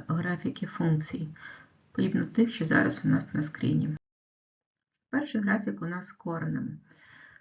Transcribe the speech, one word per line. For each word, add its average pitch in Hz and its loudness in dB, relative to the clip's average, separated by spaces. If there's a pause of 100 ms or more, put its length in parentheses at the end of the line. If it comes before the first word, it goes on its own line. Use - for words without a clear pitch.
графіки 170 -2
функцій, 156 0 (640)
подібно 185 2
до - -6
тих, 226 4
що 160 -2
зараз - 2
у - 4
нас - 4
на 151 0
скріні. 151 0 (1120)
Перший 269 -2
графік 202 0
у 165 -2
нас 180 -6
з - -16
коренем. 156 -4 (640)